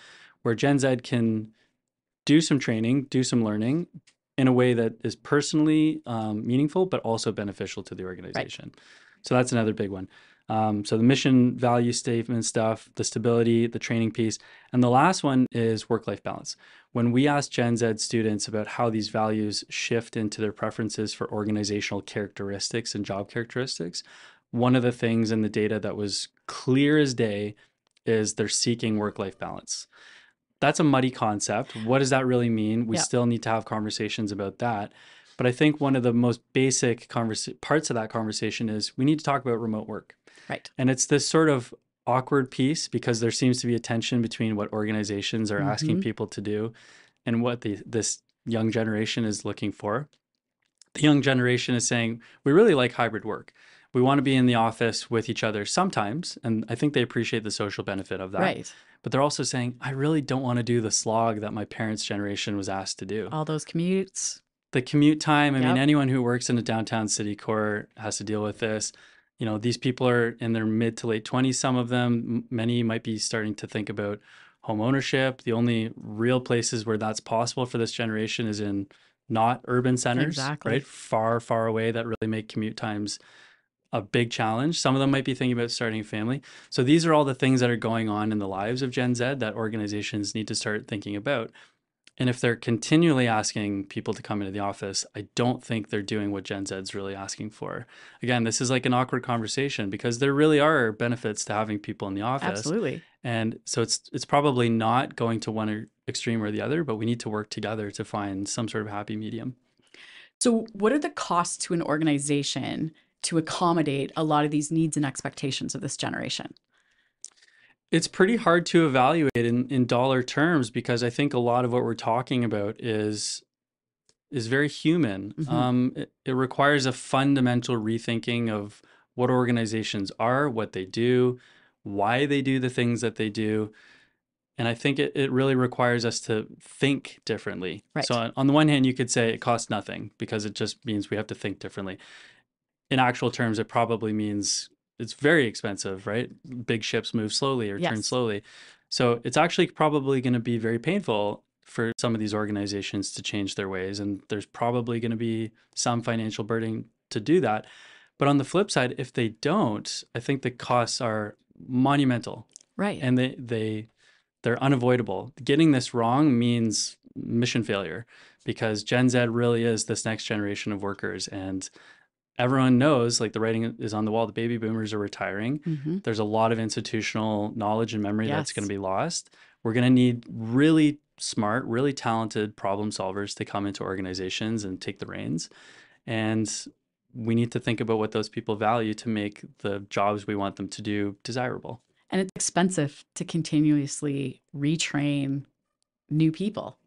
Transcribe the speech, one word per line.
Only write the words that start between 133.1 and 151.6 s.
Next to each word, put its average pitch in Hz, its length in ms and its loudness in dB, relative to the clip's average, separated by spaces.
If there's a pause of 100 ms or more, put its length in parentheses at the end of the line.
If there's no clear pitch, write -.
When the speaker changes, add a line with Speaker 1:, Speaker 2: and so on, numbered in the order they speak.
Speaker 1:
they 110 140 -2
do. 107 420 -2 (840)
And 117 100 0
I 117 60 0
think 143 240 0
it, 143 160 0
it 135 180 0
really 135 220 4
requires 123 500 2
us 113 160 -2
to 107 260 -2 (140)
think - 640 -2
differently. 95 600 -6 (100)
Speaker 2:
Right. 143 100 -2
Speaker 1:
So 123 120 0
on, 117 200 -2
on 135 120 2
the 139 40 6
one 151 160 6
hand, 139 160 4
you 127 80 4
could 123 180 -2
say 117 220 2
it 117 80 -8
costs 117 300 -2
nothing 98 480 -6
because 110 260 -4
it 107 100 -8
just - 300 -6
means 104 240 -4
we 104 80 -4
have 107 120 -4
to 104 60 -10
think 98 240 -8
differently. 95 380 -10 (920)
In 131 80 2
actual 123 320 2
terms, 113 280 -2
it 110 100 -2
probably 113 440 0
means 104 560 -4 (300)
it's 117 140 -10
very 143 340 4
expensive, 98 640 -6
right? 120 200 -2 (380)
Big 117 160 0
ships - 320 -2
move 107 180 -2
slowly 127 380 -2
or 98 80 -6
turn 151 200 -2
Speaker 2:
Yes. 104 80 -4
Speaker 1:
slowly. 117 360 -2 (460)
So 120 340 2
it's 120 140 -4
actually 165 320 4
probably 139 520 2
gonna 123 200 2
be 120 180 -2
very 117 220 -2
painful 120 640 -2 (180)